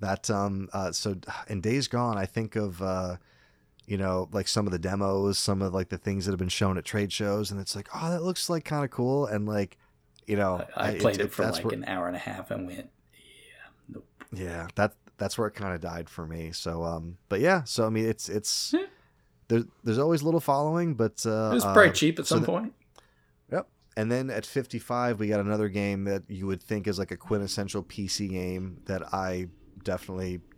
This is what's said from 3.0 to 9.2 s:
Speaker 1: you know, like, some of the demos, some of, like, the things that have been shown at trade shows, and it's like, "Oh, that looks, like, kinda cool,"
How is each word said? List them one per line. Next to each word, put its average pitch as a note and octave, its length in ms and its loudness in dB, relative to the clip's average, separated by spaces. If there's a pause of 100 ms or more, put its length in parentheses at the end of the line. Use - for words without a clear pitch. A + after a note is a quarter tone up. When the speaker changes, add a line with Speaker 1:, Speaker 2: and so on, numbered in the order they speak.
Speaker 1:
you G#2 100 -2
know, F#2 360 0
like, G2 160 0
some G#2 180 2
of F#2 60 0
the F2+ 60 2
demos, G2 600 2
some G2 240 2
of, F#2 100 0
like, F#2 160 0
the F#2+ 80 -4
things G2 300 -2
that G2+ 60 2
have F#2 60 0
been F2+ 100 0
shown F#2+ 280 2
at E2+ 80 -4
trade G2+ 280 0
shows, G2+ 400 0
and G2 80 -4
it's - 160 -6
like, G2+ 180 -10
"Oh, E3 160 -4
that F3 120 -2
looks, F3+ 280 -2
like, E3 140 -2
kinda D3 240 0
cool," C3 380 2